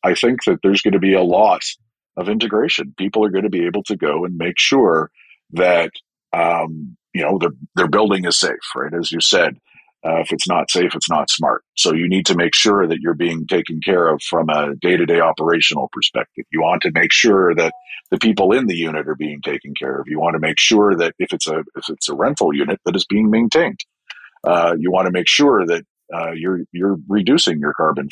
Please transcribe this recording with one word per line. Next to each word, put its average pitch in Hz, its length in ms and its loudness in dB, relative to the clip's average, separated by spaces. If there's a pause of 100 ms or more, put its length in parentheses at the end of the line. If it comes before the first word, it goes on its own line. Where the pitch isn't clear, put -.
I 92 120 2
think 123 300 0
that 87 180 2
there's 98 180 2
gonna 98 180 2
be 95 140 2
a 92 100 4
lot 90 380 4 (560)
of 90 120 -4
integration. 107 680 -2
People 101 280 0
are 107 40 2
gonna 95 200 0
be 90 160 -2
able 92 180 -4
to 101 140 -6
go 80 280 -2
and 90 120 -6
make 85 200 -4
sure 87 540 2 (400)
that, 87 400 2 (420)
um, 80 640 -2 (160)
you 180 80 -4
know, - 160 0
their, - 140 0 (240)
their 87 120 2
building 98 380 2
is 82 140 0
safe, - 180 -2 (180)
right? 67 180 -6
As 85 180 -4
you 85 100 -2
said, 80 360 2 (480)
uh, 82 140 0
if 82 120 -4
it's 82 160 -4
not 87 220 0
safe, 90 260 0
it's 82 140 -4
not 76 220 0
smart. 71 320 -2 (120)
So - 160 0
you 82 160 0
need 92 200 0
to 95 80 2
make 85 180 0
sure 101 340 2
that 80 120 -2
you're 82 160 -2
being 82 320 -4
taken 82 360 -2
care 90 240 2
of 76 140 0
from 82 280 -2
a 73 260 -2
day-to-day 85 440 2
operational 80 720 0
perspective. - 600 -4
You 80 100 -2
want 85 220 0
to 87 100 0
make 87 180 0
sure 95 440 4
that 80 180 0 (380)
the 92 80 -2
people 98 340 2
in 127 140 2
the 92 80 -2
unit 78 320 -4
are 76 80 -4
being 73 260 -8
taken 71 320 -8
care 67 260 -6
of. 69 80 -10
You 76 120 -6
want 82 160 0
to 80 40 -2
make 78 200 -4
sure 104 360 4
that 82 220 -2
if - 160 -4
it's 82 140 -6
a, 78 120 -2 (160)
if - 140 -12
it's - 180 -8
a 73 80 -6
rental 92 380 0
unit, 71 320 -2
that 87 100 -2
it's 95 100 -2
being 107 260 2
maintained. 117 480 0 (680)
Uh, 85 320 2
you 85 140 -2
want 92 160 2
to 90 40 -2
make 87 160 -2
sure 131 380 4
that, 85 200 -2 (280)
uh, 82 200 -6
you're, 87 260 -4 (120)
you're 92 260 -2 (100)
reducing 101 500 2
your 73 160 -2
carbon 73 380 -2